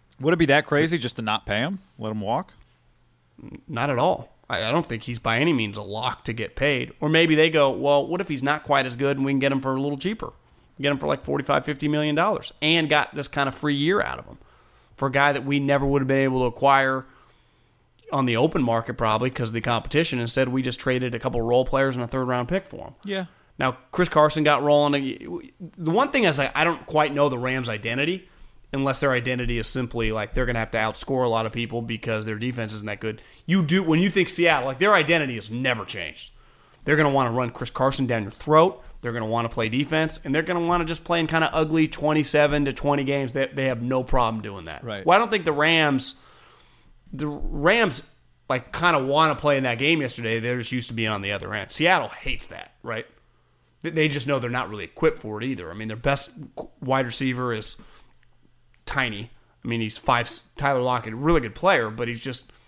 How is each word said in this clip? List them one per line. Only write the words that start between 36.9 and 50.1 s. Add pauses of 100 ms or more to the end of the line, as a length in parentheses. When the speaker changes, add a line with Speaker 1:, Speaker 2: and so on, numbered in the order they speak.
Speaker 2:
gonna
wanna
run
Chris
Carson
down
your
throat. (200)
They're
gonna
wanna
play
defense,
and
they're
gonna
wanna
just
play
in
kinda
ugly
twenty-seven
to
twenty
games.
They,
they
have
no
problem
doing
that.
Speaker 1:
Right.
Speaker 2:
Well,
I
don't
think
the
Rams, (1000)
the
Rams, (440)
like,
kinda
wanna
play
in
that
game
yesterday.